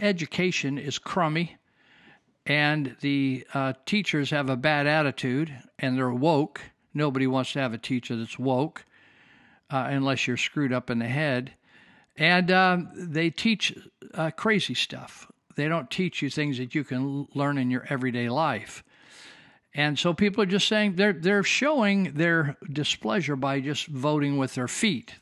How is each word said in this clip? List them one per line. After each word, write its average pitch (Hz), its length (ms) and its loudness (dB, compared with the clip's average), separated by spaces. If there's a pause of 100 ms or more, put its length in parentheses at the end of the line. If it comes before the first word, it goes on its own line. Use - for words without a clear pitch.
education 175 800 0
is 135 200 -6
crummy, 165 580 -2 (920)
and 147 540 2
the, 139 540 0
uh, 135 180 0 (120)
teachers 160 460 0
have 143 180 0
a 131 80 0
bad 143 300 2
attitude, 147 640 0 (260)
and 127 180 0
they're 131 140 2
woke. 143 500 2 (340)
Nobody 135 320 2
wants 127 260 0
to 147 80 -2
have 127 120 0
a 113 60 -6
teacher 123 380 -4
that's 113 220 -8
woke, 131 460 0 (840)
uh, 131 200 -2
unless 135 360 0
you're 123 100 -2
screwed 139 360 -2
up 123 180 -2
in 120 80 0
the 117 100 -2
head. 135 440 -2 (640)
And, 175 340 4
um, 185 440 4
they 165 360 -2
teach, - 460 0 (380)
uh, 160 160 -2
crazy 196 440 0
stuff. - 560 -8 (260)
They 147 120 0
don't 160 220 -2
teach - 320 -2
you 143 80 -2
things 147 280 -2
that 127 160 -6
you 151 100 0
can 127 180 -4
l-, 139 320 -4
learn 143 240 0
in 127 120 2
your 127 180 -2
everyday 123 400 -2
life. 131 540 -2 (920)
And 147 240 0
so 175 160 2
people 202 280 2
are 202 40 4
just 185 220 0
saying, 208 260 2
they're, 202 180 4
they're 190 300 2
showing 196 720 2
their 160 420 2 (160)
displeasure 147 640 -2
by 139 240 0
just 135 280 -4
voting 143 500 0
with 135 160 -2
their 123 140 -4
feet. 165 540 -2